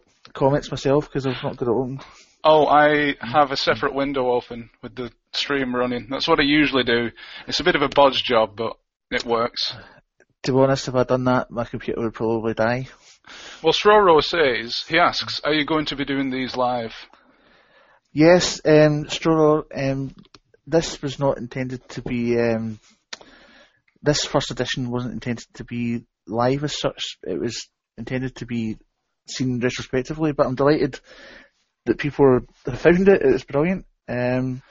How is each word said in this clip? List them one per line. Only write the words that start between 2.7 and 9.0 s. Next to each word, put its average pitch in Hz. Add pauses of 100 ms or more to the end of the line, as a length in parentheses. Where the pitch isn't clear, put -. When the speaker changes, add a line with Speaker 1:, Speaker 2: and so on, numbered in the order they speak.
Speaker 2:
have 135
a 139
separate 143
window 139
open 120 (120)
with 117
the 123 (220)
stream 135
running. 123
That's 135
what 160
I 151
usually 139
do. 117 (360)
It's -
a -
bit 170
of 143
a 139
bodge 135
job, 110
but 113 (340)